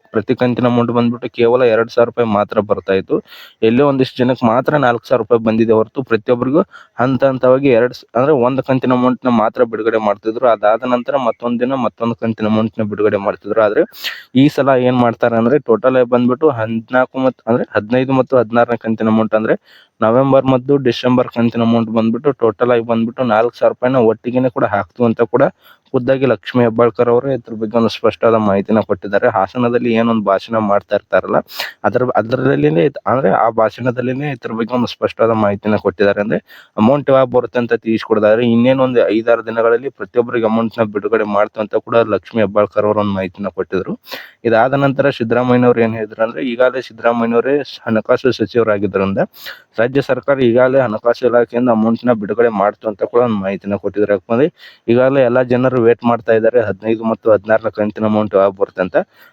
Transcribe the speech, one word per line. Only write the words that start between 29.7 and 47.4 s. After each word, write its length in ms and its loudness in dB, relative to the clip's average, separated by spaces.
ಏನೊಂದು 300 0
ಭಾಷಣ 340 -2
ಮಾಡ್ತಾ 380 -2
ಇರ್ತಾರಲ್ಲ, 420 -2
ಅದ್ರ, 300 0
ಅದ್ರಲ್ಲಿನೇ 720 0
ಇದ್-, 220 -4
ಅಂದ್ರೆ 260 0
ಆ 180 2
ಭಾಷಣದಲ್ಲಿನೇ 800 -4
ಇದ್ರ 220 -10
ಬಗ್ಗೆ 220 -6
ಒಂದು 120 0
ಸ್ಪಷ್ಟವಾದ 500 -2
ಮಾಹಿತಿನ 400 0
ಕೊಟ್ಟಿದ್ದಾರೆ. 440 0
ಅಂದ್ರೆ 180 -2
ಅಮೌಂಟ್ 340 0
ಯಾವಾಗ 180 4
ಬರುತ್ತೆ 300 -2
ಅಂತ 160 -2
ತಿಳಿಸ್ಕೊಡೋದಾದ್ರೆ, 720 0
ಇನ್ನೇನೊಂದು 640 2
ಐದಾರು 380 0
ದಿನಗಳಲ್ಲಿ 440 0
ಪ್ರತಿಯೊಬ್ಬರಿಗೆ 560 -4
ಅಮೌಂಟ್ನ 420 -2
ಬಿಡುಗಡೆ 400 -2
ಮಾಡ್ತು 320 -2
ಅಂತ 160 -6
ಕೂಡ 200 -2
ಲಕ್ಷ್ಮೀ 340 -4
ಹೆಬ್ಬಾಳ್ಕರ್ 440 -2
ಅವರು 140 0
ಒಂದು 140 -2
ಮಾಹಿತಿನ 340 -6
ಕೊಟ್ಟಿದ್ರು. 460 -6
ಇದಾದ 300 2
ನಂತರ 360 0
ಸಿದ್ದರಾಮಯ್ಯನವ್ರು 720 2
ಏನ್ 140 -2
ಹೇಳಿದ್ರು 260 -6
ಅಂದ್ರೆ, 240 -4
ಈಗಾಗಲೇ 360 0
ಸಿದ್ದರಾಮಯ್ಯನವರೇ 800 0